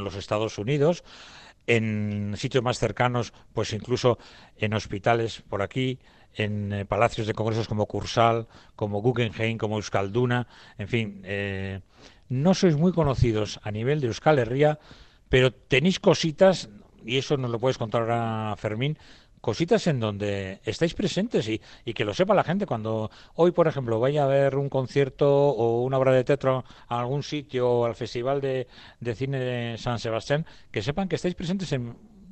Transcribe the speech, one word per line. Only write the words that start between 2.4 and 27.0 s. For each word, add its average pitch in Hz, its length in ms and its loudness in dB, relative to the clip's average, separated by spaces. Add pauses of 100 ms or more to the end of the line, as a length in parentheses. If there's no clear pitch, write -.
más 120 160 -2
cercanos, 120 540 0 (200)
pues 110 200 -4
incluso 120 440 0 (420)
en 107 160 -2
hospitales 113 760 -2
por 98 120 -4
aquí, 127 380 -2 (360)
en, 104 380 -4
eh, 101 120 -4
palacios 107 420 0
de 110 80 -2
congresos 110 320 -2
como 107 200 0
Cursal, 113 600 0 (300)
como 104 260 -4
Guggenheim, 113 560 0
como 107 160 -2
Euskalduna, 113 720 0 (320)
en 101 100 -6
fin, 104 360 -4
eh, 98 560 -6 (480)
no 143 260 2
sois 165 220 4
muy 175 160 2
conocidos 120 720 2
a 107 80 -8
nivel 123 280 -2
de 131 60 -2
Euskal 143 320 2
Herria, 135 400 2 (520)
pero 127 200 6
tenéis 151 480 2
cositas, 165 680 4 (380)
y 120 100 -2
eso 135 220 0
nos 127 120 -2
lo 117 80 -2
puedes 127 200 0
contar 117 240 -2
ahora, 110 560 -2
Fermín, 120 400 -2 (420)
cositas 170 460 0
en 139 140 0
donde 101 640 -4
estáis 165 280 -2
presentes 180 560 -2
y, 110 140 -4 (240)
y 113 80 -6
que 117 100 -2
lo 104 80 -2
sepa 190 220 2
la 147 100 4
gente. 185 220 -2
Cuando 110 440 -4 (260)
hoy, 170 160 4
por 170 160 4
ejemplo, 117 300 -2
vaya 143 260 2
a - 20 2
ver 139 300 2
un 139 120 -2
concierto 139 800 2
o 117 340 2
una 131 140 0
obra 131 160 4
de 127 120 6
teatro 131 400 2 (240)
a 120 120 -2